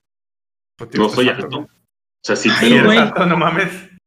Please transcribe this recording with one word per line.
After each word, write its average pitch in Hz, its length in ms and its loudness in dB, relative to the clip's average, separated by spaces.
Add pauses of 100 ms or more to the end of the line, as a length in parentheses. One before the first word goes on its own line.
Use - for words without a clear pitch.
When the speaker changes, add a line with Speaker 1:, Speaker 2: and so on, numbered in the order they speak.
(760)
Speaker 1:
Pues, 117 120 -18
tío, 104 120 -2
Speaker 2:
No 107 60 2
Speaker 1:
estás - 80 -4
Speaker 2:
soy 127 140 2
Speaker 1:
alto, 101 160 -6
Speaker 2:
alto. - 140 -10
Speaker 1:
güey. - 100 -14
Speaker 2:
O - 580 -20
sea, 107 80 0
sí, - 160 0
Speaker 1:
Ay, - 100 0
Speaker 2:
pero 117 140 4
Speaker 1:
eres 135 100 4
Speaker 3:
güey. 214 120 4
Speaker 1:
alto, 208 280 0
no 170 120 0
mames. 170 520 -4 (180)